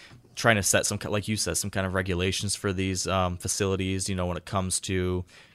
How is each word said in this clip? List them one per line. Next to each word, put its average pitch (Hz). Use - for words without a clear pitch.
trying 117
to 98
set -
some 104
ki-, 92
like 101
you 107
said, 85
some 101
kind 95
of 92
regulations 95
for 101
these, 92
um, 90
facilities, 95
you 95
know, 90
when 87
it 80
comes 92
to 90